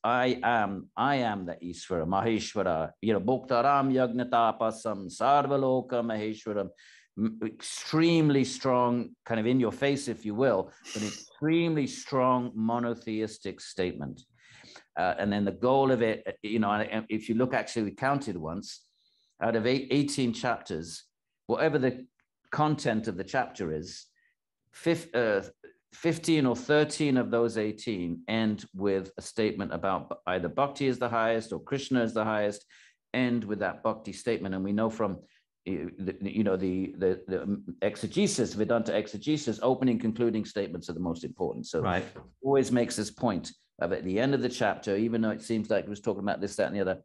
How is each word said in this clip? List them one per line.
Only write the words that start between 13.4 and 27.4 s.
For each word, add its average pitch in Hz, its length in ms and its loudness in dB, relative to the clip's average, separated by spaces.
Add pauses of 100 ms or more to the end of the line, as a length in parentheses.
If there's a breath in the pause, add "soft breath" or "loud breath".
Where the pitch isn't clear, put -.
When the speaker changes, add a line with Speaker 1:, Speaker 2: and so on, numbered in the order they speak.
Speaker 1:
statement. 71 600 -4 (760 loud breath)
Uh, 87 220 0
and 104 120 0
then 101 140 0
the 95 60 0
goal 131 400 4
of 120 100 4
it, 110 260 0
uh, 95 40 -6 (100)
you 107 180 -2
know, 104 120 2
and, 104 180 0
and 110 200 -4
if 110 200 -4
you 113 60 2
look, 127 180 2
actually, 113 300 -2
we 98 80 -2
counted 131 460 -2
once, 82 440 -10 (600)
out 113 140 2
of 110 120 0
eight, 131 240 0
eighteen 139 420 2
chapters, 85 720 -4 (420)
whatever 143 320 2
the 127 280 0 (460)
content 135 560 2
of 92 100 -6
the 95 60 -6
chapter 104 500 -2
is, - 320 -8 (680)
fif-, 165 440 -2
uh, 110 260 2 (500)
fifteen 160 540 2
or 120 100 4
thirteen 147 600 2
of 110 140 0
those 117 260 2